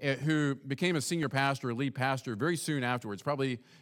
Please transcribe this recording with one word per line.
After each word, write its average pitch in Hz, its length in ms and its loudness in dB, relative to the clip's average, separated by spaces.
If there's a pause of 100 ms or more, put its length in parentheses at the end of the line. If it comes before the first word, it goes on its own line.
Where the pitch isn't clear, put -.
eh, 139 160 0
who 147 400 2
became 165 400 0
a 147 40 2
senior 160 280 0
pastor, 135 420 2
a 117 40 -2
lead 131 200 -2
pastor, 127 400 -2
very 156 220 0
soon 147 260 -2
afterwards, 120 400 -2
probably 135 380 -2 (220)